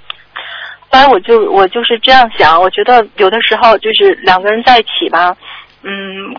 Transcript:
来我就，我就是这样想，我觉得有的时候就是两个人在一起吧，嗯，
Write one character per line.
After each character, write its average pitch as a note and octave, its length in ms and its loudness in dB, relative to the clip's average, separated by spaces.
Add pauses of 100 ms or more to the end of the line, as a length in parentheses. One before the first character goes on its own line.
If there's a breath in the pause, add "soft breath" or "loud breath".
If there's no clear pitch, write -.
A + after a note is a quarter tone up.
(920 loud breath)
来 C4+ 160 4
我 A3 140 2
就， A3+ 320 0
我 F#3+ 160 2
就 A#3 160 -6
是 A#3 180 -2
这 C4 80 0
样 B3+ 260 4
想， E3 240 2
我 F#3 80 2
觉 G#3 140 -4
得 A#3 240 2 (120)
有 F#3+ 120 2
的 A3+ 100 -2
时 - 140 -2
候 A3+ 240 2
就 G#3+ 160 -8
是 G3 300 2
两 F#3 180 2
个 G3+ 80 -2
人 A3+ 140 -4
在 B3 160 4
一 - 20 -2
起 - 300 -6
吧， F3 200 0 (520 loud breath)
嗯， G3 540 -12